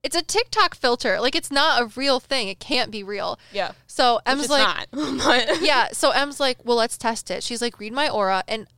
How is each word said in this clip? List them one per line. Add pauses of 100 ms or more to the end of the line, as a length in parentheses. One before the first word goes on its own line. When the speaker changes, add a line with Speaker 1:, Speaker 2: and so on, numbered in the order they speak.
Speaker 1:
it's
a
TikTok
filter.
Like,
it's
not
a (100)
real
thing.
It
can't
be
real." (120)
Speaker 2:
Yeah. (160)
Speaker 1:
So
Speaker 2:
Which
Speaker 1:
Em's
Speaker 2:
it's
Speaker 1:
like,
Speaker 2:
not,
<laughs>
but
Speaker 1:
Yeah,
so
Em's
like,
"Well,
let's
test
it."
She's
like,
"Read
my
aura."
And (100)